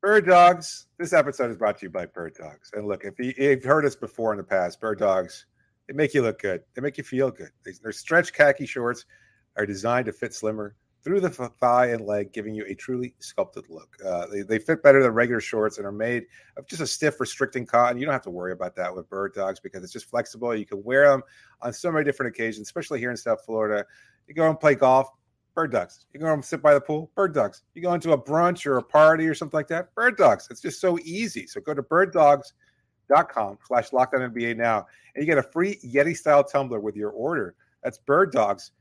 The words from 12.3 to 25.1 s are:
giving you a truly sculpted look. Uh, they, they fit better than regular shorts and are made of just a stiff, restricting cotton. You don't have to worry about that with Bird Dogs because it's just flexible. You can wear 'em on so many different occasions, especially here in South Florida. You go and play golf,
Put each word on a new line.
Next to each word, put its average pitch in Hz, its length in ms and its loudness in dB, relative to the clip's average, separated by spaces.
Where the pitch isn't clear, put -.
giving 110 220 -10
you 107 140 -8
a 98 80 -8
truly 123 420 -8
sculpted - 500 -8
look. - 280 -20
Uh, 87 220 -4
they, 101 140 -8
they 107 180 -2
fit 165 200 -2
better 139 220 8
than 123 80 4
regular 117 300 0
shorts 107 380 -2
and 101 60 -10
are 101 60 -8
made 113 360 -4
of - 120 -16
just 160 140 -10
a - 40 -6
stiff, 151 320 -4
restricting 131 480 -6
cotton. 123 320 2
You 131 80 -6
don't 151 60 -2
have 131 100 -4
to 98 80 -12
worry 90 220 -8
about 90 240 -8
that 90 180 -6
with 90 160 -14
Bird 98 240 -6
Dogs 98 240 -4
because 95 240 -16
it's 90 100 -16
just - 160 -16
flexible. 120 460 -6
You 107 120 -8
can 101 180 -12
wear 135 220 2
'em 135 180 4
on 120 100 -8
so - 180 -8
many 151 140 -2
different 135 280 -4
occasions, 107 360 -8
especially - 320 -10
here 123 100 -6
in 120 60 -8
South 110 280 -4
Florida. 107 400 -2
You - 60 -20
go 160 140 2
and 156 120 -2
play 147 160 4
golf, 131 340 4